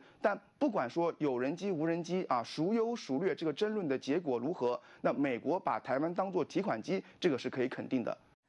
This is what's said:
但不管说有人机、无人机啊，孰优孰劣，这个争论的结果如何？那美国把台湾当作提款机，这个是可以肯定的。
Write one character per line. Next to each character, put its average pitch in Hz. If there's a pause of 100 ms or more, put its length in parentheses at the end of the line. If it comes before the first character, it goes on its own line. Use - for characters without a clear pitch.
(220)
但 202 (180)
不 294
管 160
说 170
有 139
人 131
机、 185
无 156
人 170
机 175
啊， 123
孰 160
优 233
孰 135
劣， -
这 165
个 160
争 214
论 208
的 131
结 139
果 143
如 139
何？ 123 (220)
那 170
美 135
国 139
把 127
台 131
湾 165
当 190
作 175
提 -
款 127
机， 185 (160)
这 185
个 135
是 -
可 -
以 120
肯 123
定 127
的。 - (320)